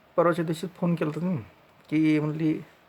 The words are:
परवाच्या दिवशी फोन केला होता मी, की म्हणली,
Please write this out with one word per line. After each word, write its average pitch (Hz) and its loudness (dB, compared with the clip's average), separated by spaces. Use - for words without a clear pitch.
परवाच्या 170 2
दिवशी 170 -6
फोन 175 -2
केला 160 -2
होता 156 -6
मी, 185 -2
की 156 2
म्हणली, 156 0